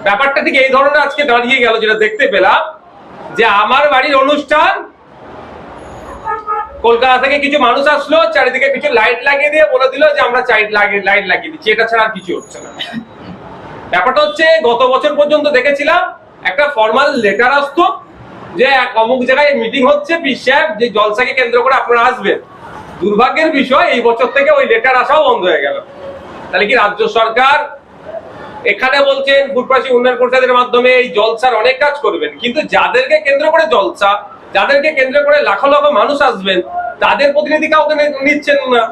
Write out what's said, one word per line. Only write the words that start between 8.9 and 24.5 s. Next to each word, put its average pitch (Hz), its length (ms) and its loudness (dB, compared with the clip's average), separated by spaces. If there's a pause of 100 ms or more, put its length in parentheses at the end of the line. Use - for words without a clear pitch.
লাইট 233 300 2
লাগিয়ে 285 300 0
দিয়ে 311 200 4
বলে 262 160 2
দিল 269 140 0 (120)
যে 277 60 0
আমরা 247 200 0
চাই-, 214 300 0
লাগিয়ে, 202 320 0
লাইট 196 240 0
লাগিয়ে 165 240 -4
দিচ্ছি, 160 200 -8
এটা 220 180 0
ছাড়া 226 140 2
আর - 120 -2
কিছু 180 220 -10
হচ্ছে - 220 -14
না। - 100 -18 (1200)
ব্যাপারটা 254 320 2
হচ্ছে, 302 240 0 (180)
গত 233 240 2
বছর 269 280 0
পর্যন্ত 294 320 2
দেখেছিলাম 285 540 2 (420)
একটা - 220 0 (100)
ফর্মাল 226 400 2
লেটার 233 360 2
আসতো 285 320 0 (720)
যে 202 100 2
এক 262 300 2
অমুক 233 300 2
জায়গায় 277 300 2
মিটিং 240 300 -2
হচ্ছে, 294 320 2
পীর 269 280 -4
সাহেব, 294 220 2 (120)
যে 233 100 2
জলসাকে 214 440 0
কেন্দ্র 240 280 0
করে 262 140 2
আপনারা 240 340 2
আসবেন। 196 300 -2 (600)
দুর্ভাগ্যের 254 500 0
বিষয়, 277 440 2
এই 240 60 -2
বছর 233 260 2
থেকে 277 240 0